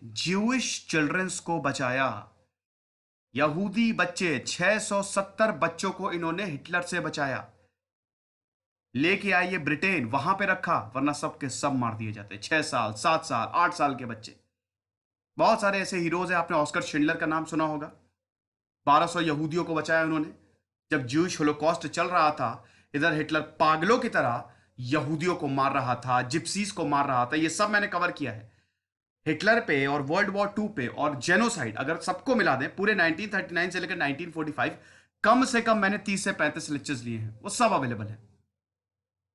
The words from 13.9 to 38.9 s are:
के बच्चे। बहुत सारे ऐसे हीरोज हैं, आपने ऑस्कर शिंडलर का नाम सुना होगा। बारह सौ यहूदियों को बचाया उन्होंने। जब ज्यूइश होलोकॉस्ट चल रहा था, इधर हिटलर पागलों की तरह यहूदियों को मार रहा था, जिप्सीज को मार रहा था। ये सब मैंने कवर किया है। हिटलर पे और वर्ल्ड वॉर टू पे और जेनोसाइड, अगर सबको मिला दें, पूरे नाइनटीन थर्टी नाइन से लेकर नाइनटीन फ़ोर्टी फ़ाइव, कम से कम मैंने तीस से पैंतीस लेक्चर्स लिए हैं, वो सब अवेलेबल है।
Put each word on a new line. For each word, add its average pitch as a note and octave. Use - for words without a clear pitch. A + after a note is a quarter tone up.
के B2
बच्चे। A2+
बहुत G#3
सारे G3
ऐसे F#3
हीरोज E3+
हैं, F3+
आपने E3+
ऑस्कर D3+
शिंडलर D#3+
का E3
नाम D#3
सुना D#3+
होगा। D3+
बारह D#3
सौ E3+
यहूदियों D#3+
को E3
बचाया D#3+
उन्होंने। D#3+
जब C#3+
ज्यूइश E3
होलोकॉस्ट D3+
चल E3+
रहा E3+
था, A#2
इधर D#3
हिटलर D3+
पागलों D#3+
की A#3
तरह B2+
यहूदियों D3+
को D#3+
मार C3+
रहा B2+
था, B2+
जिप्सीज E3
को E3
मार C#3+
रहा B2
था। B2
ये D#3+
सब G#3
मैंने G#3
कवर F3
किया C3+
है। A2
हिटलर F#3+
पे C#3
और C#3+
वर्ल्ड F3+
वॉर G3+
टू G#3+
पे C3
और C3+
जेनोसाइड, E3+
अगर C3+
सबको F#3
मिला E3+
दें, C#3
पूरे G3+
नाइनटीन G3+
थर्टी F3+
नाइन F3
से F3+
लेकर F3
नाइनटीन D#3
फ़ोर्टी D#3
फ़ाइव, C#3
कम B3
से A#3
कम A3+
मैंने G3+
तीस G3+
से G3+
पैंतीस D3+
लेक्चर्स C#3
लिए A#2
हैं, A2
वो -
सब A3
अवेलेबल B2
है। G#2+